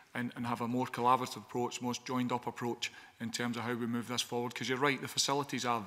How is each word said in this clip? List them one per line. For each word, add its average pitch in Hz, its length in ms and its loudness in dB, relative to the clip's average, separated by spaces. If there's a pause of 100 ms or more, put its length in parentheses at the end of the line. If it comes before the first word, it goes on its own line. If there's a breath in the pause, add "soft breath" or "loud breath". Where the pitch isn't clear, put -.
(140)
and, 123 220 -2
and 120 100 -4
have 120 140 0
a 117 80 0
more 123 180 2
collaborative 123 520 4
approach, 120 420 -2
more 123 140 -2 (100)
joined 123 260 0
up 123 160 -2
approach - 460 -4 (280 loud breath)
in 117 120 -4
terms 120 240 -2
of 113 80 -2
how 123 100 0
we 117 120 0
move 117 200 -2
this 120 160 0
forward. 120 320 -4
'Cause 113 140 -4
you're 127 100 2
right, 139 220 4
the 139 80 -6
facilities 139 580 2
are 117 200 2